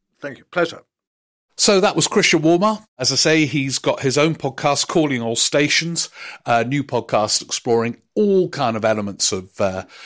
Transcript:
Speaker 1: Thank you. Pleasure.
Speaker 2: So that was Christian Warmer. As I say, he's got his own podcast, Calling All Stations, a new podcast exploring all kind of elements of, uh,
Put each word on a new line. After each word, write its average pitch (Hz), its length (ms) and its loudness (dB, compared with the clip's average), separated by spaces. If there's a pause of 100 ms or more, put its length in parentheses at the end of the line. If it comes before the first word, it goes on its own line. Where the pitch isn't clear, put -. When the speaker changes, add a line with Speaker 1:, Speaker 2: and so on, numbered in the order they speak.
(200)
Speaker 1:
Thank 139 180 -12
you. - 60 -20
Pleasure. - 380 -4 (760)
Speaker 2:
So 202 240 4
that 190 140 2
was - 140 0
Christian 170 340 2
Warmer. 180 380 2 (180)
As 127 140 -2
I - 20 -4
say, 156 320 2
he's 135 320 -4
got - 220 -2
his 131 180 0
own 156 160 2
podcast, 143 540 -2
Calling 143 340 0
All 117 140 -4
Stations, 156 760 0 (340)
a 117 200 2
new 139 180 -2
podcast 110 600 -2
exploring 117 560 -2 (180)
all 196 320 2
kind 120 280 -2
of 107 80 -2
elements 107 460 -2
of, 95 300 -8
uh, 95 240 -2 (220)